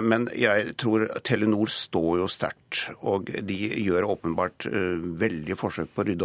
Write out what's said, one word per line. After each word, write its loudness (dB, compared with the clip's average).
men 4
jeg 2
tror 2
Telenor 4
står 0
jo 0
sterkt, -4
og 0
de -4
gjør 2
åpenbart, -2
eh, 0
veldig -2
forsøk -4
på -2
å 0
rydde 0